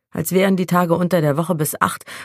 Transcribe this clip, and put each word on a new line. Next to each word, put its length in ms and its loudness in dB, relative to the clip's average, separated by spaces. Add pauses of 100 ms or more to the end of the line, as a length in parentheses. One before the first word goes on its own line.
Als 220 -6
wären 260 2
die 80 -2
Tage 300 2
unter 260 2
der 160 2
Woche 160 -2
bis 260 -4
acht 260 -2 (200)